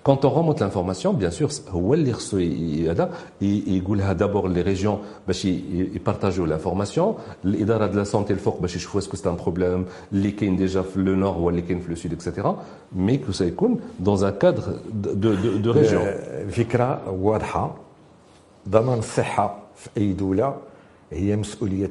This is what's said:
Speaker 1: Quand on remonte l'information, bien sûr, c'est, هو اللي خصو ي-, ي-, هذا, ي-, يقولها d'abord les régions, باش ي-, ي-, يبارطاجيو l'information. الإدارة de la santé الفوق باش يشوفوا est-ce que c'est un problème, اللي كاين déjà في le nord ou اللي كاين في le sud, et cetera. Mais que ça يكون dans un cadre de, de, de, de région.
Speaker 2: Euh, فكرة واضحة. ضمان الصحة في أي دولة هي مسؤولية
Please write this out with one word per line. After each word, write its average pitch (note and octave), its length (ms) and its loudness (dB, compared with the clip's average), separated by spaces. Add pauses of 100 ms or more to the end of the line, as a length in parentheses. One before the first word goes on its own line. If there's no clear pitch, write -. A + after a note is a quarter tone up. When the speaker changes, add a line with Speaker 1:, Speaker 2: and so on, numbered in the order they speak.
Speaker 1:
Quand C#3 220 4
on C3+ 60 6
remonte D#3 280 2
l'information, F#2+ 540 0
bien F#2+ 180 0
sûr, - 220 -2
c'est, - 180 -12
هو F#2 240 2
اللي D3 180 2
خصو - 260 -2
ي-, F2 60 2
ي-, D#2+ 460 0
هذا, F3 200 0 (320)
ي-, G2+ 360 2
يقولها F#2+ 360 0
d'abord F#2+ 340 2
les F2 140 2
régions, G2 360 0 (280)
باش F#2 180 -2
ي-, G2 40 2
ي-, F2 460 -2
يبارطاجيو F#2+ 520 0
l'information. F#2 680 0 (300)
الإدارة G#2+ 480 2
de G#2 40 0
la G2+ 140 0
santé G2+ 200 0
الفوق G2 300 0
باش F2 160 -4
يشوفوا F#2+ 240 -2
est-ce - 80 -8
que - 80 -8
c'est - 120 -2
un E2+ 80 0 (100)
problème, F2+ 380 0 (280)
اللي G2 180 2
كاين F#2+ 380 0
déjà F#2 120 0
في F#2 160 -4
le F#2+ 280 2
nord E2+ 200 0
ou F2 40 4
اللي F2 140 0
كاين F2 180 -2
في E2 140 -6
le - 40 -8
sud, E2+ 140 -6
et - 120 -8
cetera. G#2 320 -2 (400)
Mais G#2+ 220 2
que G#2 140 -4
ça F#2 120 0
يكون F#3+ 340 0 (220)
dans G2+ 240 2
un G2 80 2
cadre C3+ 360 2 (240)
de, G2+ 220 -4
de, G#2 220 2
de, G2+ 220 0
de A2 120 0
région. - 320 6
Speaker 2:
Euh, G2 480 -4
فكرة A#2+ 600 0
واضحة. F#2 680 0 (920)
ضمان A2+ 300 4
الصحة - 680 -2 (100)
في - 180 -20
أي G2+ 160 2
دولة G2 440 0 (540)
هي G2 260 0
مسؤولية G2 540 -2